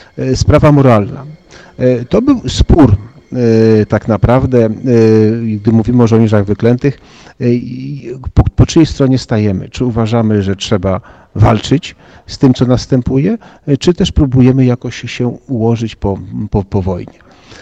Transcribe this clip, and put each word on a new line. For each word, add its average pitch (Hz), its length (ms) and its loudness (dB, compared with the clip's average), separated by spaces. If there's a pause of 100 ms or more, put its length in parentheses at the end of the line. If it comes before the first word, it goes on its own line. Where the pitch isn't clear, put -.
(180)
E, 131 180 -2
sprawa 147 360 2
moralna. 127 520 2 (540)
E, 127 260 0
to 202 180 -2
był 269 260 0
spór, 123 480 4 (360)
e, 113 540 2
tak - 220 -2
naprawdę, 123 560 2
e, 110 60 0 (840)
gdy 110 160 0
mówimy 120 300 2
o 117 40 4
żołnierzach 110 380 2
wyklętych, 120 540 -2 (420)
e, 123 120 0
i 127 580 -8 (240)
po, - 100 2 (120)
po - 100 4
czyjej 160 200 2
stronie 131 320 0
stajemy? 107 500 -4
Czy - 160 -8
uważamy, 110 580 0
że 95 140 -2
trzeba 95 440 -4 (340)
walczyć 113 600 -2 (300)
z - 120 -16
tym, 131 160 4
co 127 120 0
następuje, 135 720 -2 (280)
e, 143 100 0
czy 175 180 0
też 175 180 -2
próbujemy 131 520 2
jakoś 123 480 -4
się 123 160 -4
ułożyć 113 680 -4
po, 98 220 -4 (320)
po, 101 140 -2
po 98 180 -4
wojnie? 92 360 -8 (440)